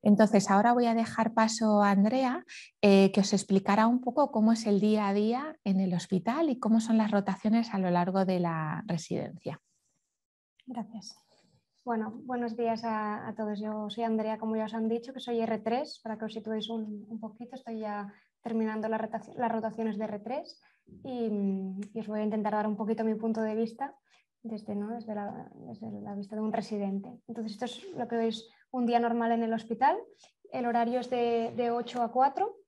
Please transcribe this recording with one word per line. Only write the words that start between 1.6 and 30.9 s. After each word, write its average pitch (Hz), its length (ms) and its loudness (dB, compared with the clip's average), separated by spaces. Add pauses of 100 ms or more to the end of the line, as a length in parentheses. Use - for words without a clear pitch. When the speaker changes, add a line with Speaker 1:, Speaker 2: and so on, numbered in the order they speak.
Speaker 1:
a 202 80 6
Andrea, 247 540 2 (360)
eh, 196 300 8
que 196 120 4
os 196 100 2
explicará 202 560 4
un 247 120 2
poco 277 300 2
cómo 220 220 4
es 226 120 0
el 202 140 4
día 214 300 2
a 196 40 0
día 240 520 0
en 190 160 2
el 180 140 0
hospital 226 540 0
y 254 120 -2
cómo 220 180 4
son 226 180 2
las 214 140 4
rotaciones 208 640 2
a 196 40 0
lo 185 120 2
largo 180 340 2
de 185 140 2
la 160 480 -2
residencia. - 720 -6 (1040)
Speaker 2:
Gracias. 226 520 -12 (680)
Bueno, 220 280 -4 (120)
buenos 240 320 -4
días 226 280 -2
a, 214 420 -4
a 220 80 -8
todos. 214 240 -4
Yo 214 320 -6
soy 233 140 -4
Andrea, 220 340 0
como 220 160 -4
ya 220 120 -2
os 214 80 -8
han 220 140 -2
dicho, 233 240 -4
que 262 60 -12
soy 233 220 -4
R 226 180 0
tres, 233 460 -4
para 220 120 -8
que 220 100 -8
os 214 60 -8
situéis 220 360 -6
un, 214 400 -6
un 220 100 -10
poquito. 233 380 -12
Estoy 226 240 -10
ya 208 320 -6 (300)
terminando 220 460 -2
la 220 100 -2
rotaci-, 220 360 -8
las 233 160 0
rotaciones 220 480 -4
de 214 60 -4
R 208 160 -6
tres 269 400 -8 (420)
y, 240 300 -2 (600)
y 226 40 -6
os 220 80 -8
voy 214 140 -4
a 214 40 0
intentar 214 280 0
dar 214 160 0
un 208 80 0
poquito 220 260 -2
mi 220 140 2
punto 226 240 -2
de 214 160 -2
vista 233 400 -4 (480)
desde, 214 320 -8
¿no? 208 140 -6
desde 220 260 -8
la, - 340 -8 (160)
desde 220 240 -12 (100)
la 208 140 -10
vista 202 220 -8
de 214 60 -4
un 220 100 -2
residente. 196 580 -4 (160)
Entonces, 220 280 -8
esto 247 100 -6
es - 180 -10 (140)
lo 240 100 -4
que 233 100 -4
veis 226 320 -2 (240)
un 247 120 0
día 240 160 4
normal 233 320 2
en 233 100 2
el 226 120 -2
hospital. 247 420 2 (560)
El 247 140 -2
horario 233 340 2